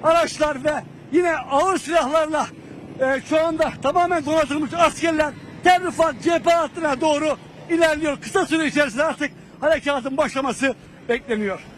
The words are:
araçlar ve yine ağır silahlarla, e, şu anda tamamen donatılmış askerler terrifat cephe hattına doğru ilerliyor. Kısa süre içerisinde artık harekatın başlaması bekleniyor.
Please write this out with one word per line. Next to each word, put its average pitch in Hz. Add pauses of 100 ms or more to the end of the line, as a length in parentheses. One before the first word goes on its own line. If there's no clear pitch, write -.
araçlar 302
ve 302 (380)
yine 339
ağır 311
silahlarla, 302 (540)
e, 262
şu 311
anda 320 (120)
tamamen 349
donatılmış 302
askerler 320 (300)
terrifat 330
cephe 339
hattına 311
doğru 302 (320)
ilerliyor. 311
Kısa 370
süre 320
içerisinde 277
artık 294 (300)
harekatın 277
başlaması 269 (340)
bekleniyor. 214 (180)